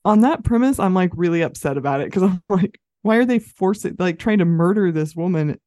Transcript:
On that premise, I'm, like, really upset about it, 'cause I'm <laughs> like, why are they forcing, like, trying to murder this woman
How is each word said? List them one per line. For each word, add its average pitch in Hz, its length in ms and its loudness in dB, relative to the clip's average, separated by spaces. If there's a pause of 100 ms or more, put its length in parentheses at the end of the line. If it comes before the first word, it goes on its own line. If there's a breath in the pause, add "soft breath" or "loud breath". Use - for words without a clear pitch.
On 214 160 4
that 254 240 2
premise, 247 340 0
I'm, 190 160 0
like, 185 200 2
really 170 280 0
upset 139 360 -4
about 139 220 -2
it, 139 120 -6
'cause 185 100 0
I'm 185 220 0
<laughs> - 40 -20
like, 190 300 -2 (240)
why 220 140 2
are 240 80 4
they 240 140 0
forcing, - 600 -4
like, 180 200 -2
trying 214 200 0
to 185 60 2
murder 170 480 2
this 156 240 -4
woman 165 500 -2